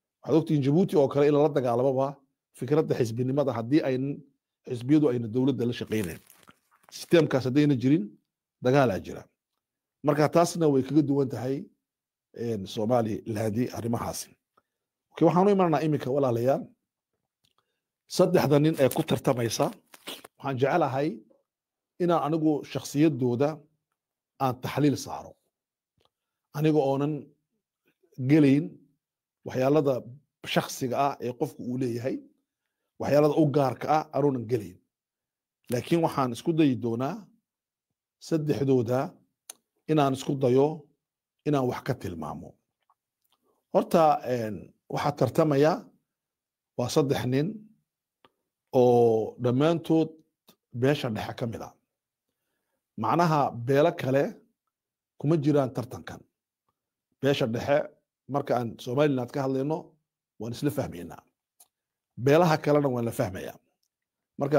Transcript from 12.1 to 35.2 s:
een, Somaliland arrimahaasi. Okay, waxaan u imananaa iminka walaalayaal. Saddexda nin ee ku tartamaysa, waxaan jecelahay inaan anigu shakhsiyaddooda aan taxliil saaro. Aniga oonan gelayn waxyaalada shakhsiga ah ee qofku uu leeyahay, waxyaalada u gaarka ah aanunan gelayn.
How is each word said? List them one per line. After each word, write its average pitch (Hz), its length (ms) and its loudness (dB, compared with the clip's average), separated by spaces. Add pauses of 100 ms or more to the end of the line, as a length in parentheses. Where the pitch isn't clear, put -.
een, 110 320 -6
Somaliland 110 880 -2 (160)
arrimahaasi. 101 580 -6 (760)
Okay, - 200 -4
waxaan 175 200 4
u 208 40 4
imananaa 170 320 2
iminka 151 280 -2
walaalayaal. 131 520 0 (1500)
Saddexda 147 480 4
nin 156 200 2
ee 131 100 4
ku 156 140 -2
tartamaysa, 127 640 -2 (640)
waxaan 139 260 -8
jecelahay 139 500 0 (920)
inaan 170 240 2
anigu 156 280 0 (120)
shakhsiyaddooda 135 840 0 (920)
aan 127 200 -2
taxliil 139 360 0
saaro. 73 360 -12 (1200)
Aniga 151 240 2
oonan 135 360 0 (1040)
gelayn 143 460 4 (840)
waxyaalada 139 480 2 (520)
shakhsiga 123 520 -4
ah 139 200 -2
ee 120 140 -6
qofku - 300 -8
uu 123 160 -8
leeyahay, 127 380 -4 (840)
waxyaalada 143 340 4
u 156 160 4
gaarka 131 380 0
ah 151 240 2
aanunan 131 340 -2
gelayn. 107 300 -6 (920)